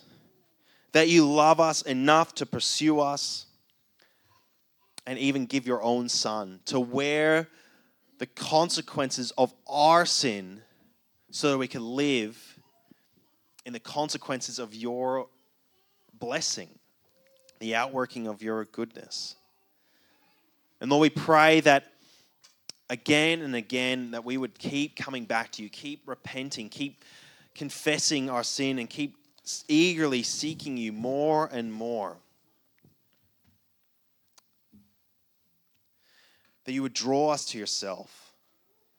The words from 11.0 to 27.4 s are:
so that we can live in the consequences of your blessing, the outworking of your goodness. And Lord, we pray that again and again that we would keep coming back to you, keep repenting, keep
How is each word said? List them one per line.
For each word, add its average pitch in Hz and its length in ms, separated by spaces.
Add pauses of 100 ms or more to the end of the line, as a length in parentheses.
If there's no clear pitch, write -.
so 147 220
that 135 60
we 131 100
can 123 160
live 123 760 (1040)
in 123 80
the 113 60
consequences 139 800
of 110 160
your 127 540 (840)
blessing, 120 560 (920)
the 113 160
outworking 127 500
of 104 160
your 110 240
goodness. - 680 (1500)
And 127 80
Lord, 143 120
we 156 80
pray 156 520
that 143 300 (1000)
again 151 520
and 135 140
again 127 560
that 117 120
we 127 140
would 127 200
keep 143 380
coming 131 300
back 113 280
to 110 100
you, 104 60
keep 147 360
repenting, 131 640
keep 139 340 (500)